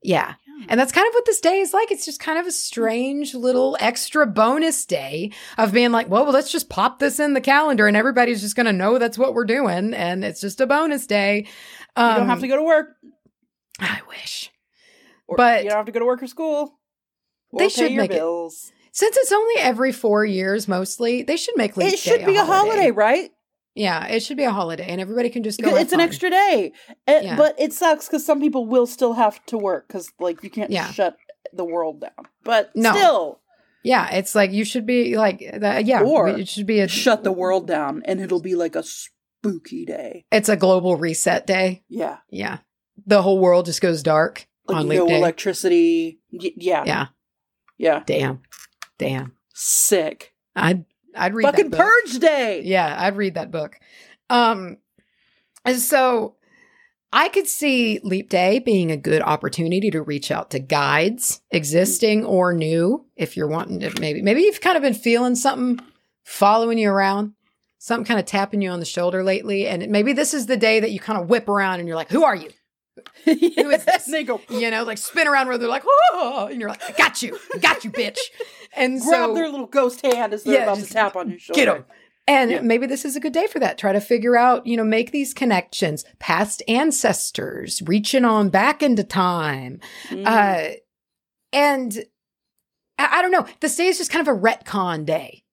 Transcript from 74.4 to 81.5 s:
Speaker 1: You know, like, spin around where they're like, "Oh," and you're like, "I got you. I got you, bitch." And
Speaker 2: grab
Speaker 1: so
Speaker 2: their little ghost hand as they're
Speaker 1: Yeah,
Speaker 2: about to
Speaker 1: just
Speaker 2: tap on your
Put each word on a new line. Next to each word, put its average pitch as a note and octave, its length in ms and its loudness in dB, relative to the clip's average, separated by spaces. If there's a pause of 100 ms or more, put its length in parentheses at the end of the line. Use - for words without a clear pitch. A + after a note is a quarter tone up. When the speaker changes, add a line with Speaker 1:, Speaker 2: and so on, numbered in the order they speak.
Speaker 1:
You A#3 200 -2
know, A3+ 140 -2
like, A3+ 140 -8
spin D#4+ 280 -2
around C4+ 220 2
where B3 100 -2
they're A#3 100 -4
like, C4+ 140 -4 (300)
"Oh," C#4 380 -4
and C4 100 -8
you're G#3 100 -6
like, - 180 -12
"I - 40 -12
got - 300 0
you. A#3+ 140 -8 (180)
I B4 40 -8
got D#4+ 260 0
you, G#3+ 60 -8
bitch." G#3+ 280 -6 (580)
And C4 240 -2
Speaker 2:
grab E4 300 2
Speaker 1:
so G#4+ 40 -2
Speaker 2:
their E4 140 -2
little C#4 180 -8
ghost B3 380 -2
hand A#3+ 280 0
as G#3+ 120 -8
they're C4+ 100 2
Speaker 1:
Yeah, C4 100 4
Speaker 2:
about G#3 120 0
to G#3 60 -8
Speaker 1:
just - 100 -12
Speaker 2:
tap G#3+ 240 0
on F3+ 140 -6
your F3 80 -10 (160)